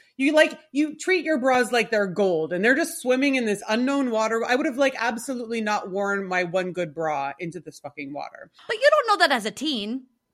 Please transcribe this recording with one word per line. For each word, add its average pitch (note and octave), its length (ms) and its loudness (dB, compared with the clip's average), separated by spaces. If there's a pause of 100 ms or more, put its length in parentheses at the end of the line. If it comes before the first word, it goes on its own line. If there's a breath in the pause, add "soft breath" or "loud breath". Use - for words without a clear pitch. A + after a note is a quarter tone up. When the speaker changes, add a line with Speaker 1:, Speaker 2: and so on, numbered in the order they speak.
(160 soft breath)
Speaker 1:
You, C#4 160 2
like, D#4+ 240 4 (160)
you D4 240 -2
treat F4+ 280 0
your D#4 140 0
bras B3+ 340 2
like A#3 180 2
they're G#3 160 2
gold, F3 460 0
and F3+ 120 0
they're C4 120 6
just E4 240 -2
swimming C4 340 2
in B3 100 0
this G3+ 240 0
unknown B3+ 420 0
water. A3 360 0
I B3 80 2
would D4+ 120 0
have, A#3+ 120 -2
like, C4+ 200 2
absolutely A#3 640 -4
not G#3 280 -4
worn G3 380 -2
my F3+ 160 0
one F3+ 280 -2
good E3+ 220 -6
bra D3 460 -4
into E3+ 200 -8
this - 200 -20
fucking C#3+ 320 -12
water. - 380 -12 (180 soft breath)
Speaker 2:
But A4+ 80 -2
you C5 140 4
don't C#5+ 180 2
know F#4+ 180 4
that C#4 80 2
as A3 120 -2
a G3+ 40 -2
teen. B3 540 -4 (300)